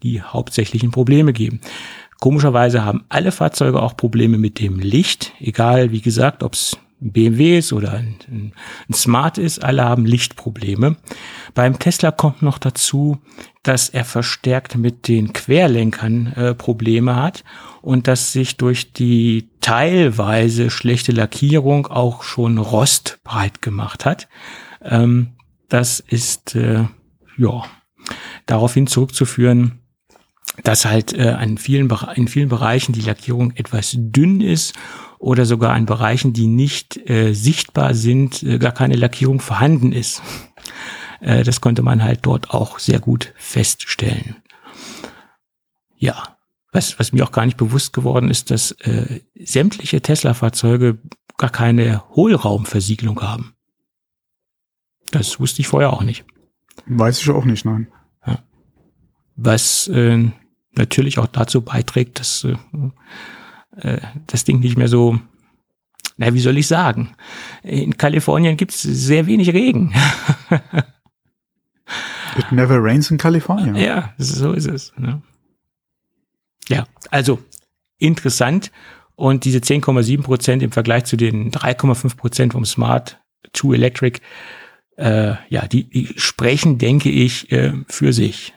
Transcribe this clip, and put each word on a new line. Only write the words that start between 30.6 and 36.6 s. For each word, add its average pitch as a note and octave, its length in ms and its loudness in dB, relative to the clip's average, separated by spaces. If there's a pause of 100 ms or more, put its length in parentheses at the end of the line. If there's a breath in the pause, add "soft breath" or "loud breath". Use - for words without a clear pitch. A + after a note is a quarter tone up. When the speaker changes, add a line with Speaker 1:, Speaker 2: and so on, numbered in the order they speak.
Speaker 1:
dass A2 220 2
halt, A2 280 0
äh, A#2+ 160 2
an A2+ 280 -2
vielen C#3 300 2
Bere-, - 280 -4
in A#2+ 120 2
vielen C#3+ 220 0
Bereichen B2 440 0
die A2 80 -4
Lackierung A#2+ 500 -2
etwas A2+ 460 -4
dünn C#3+ 440 2
ist F3 340 -2 (440 loud breath)
oder B2 260 2
sogar A#2 280 2
an A#2 120 2
Bereichen, A2+ 480 0
die A2+ 140 2
nicht, B2+ 500 0 (100)